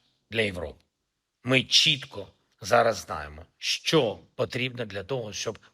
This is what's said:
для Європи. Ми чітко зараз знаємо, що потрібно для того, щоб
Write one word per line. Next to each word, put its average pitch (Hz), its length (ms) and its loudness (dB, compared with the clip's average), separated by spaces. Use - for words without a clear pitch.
для 113 100 0
Європи. 90 380 -4
Ми 127 200 4
чітко 131 640 0
зараз 117 360 4
знаємо, 76 480 -10
що 117 600 0
потрібно 123 500 -4
для 101 180 -8
того, 110 300 -6
щоб - 260 -8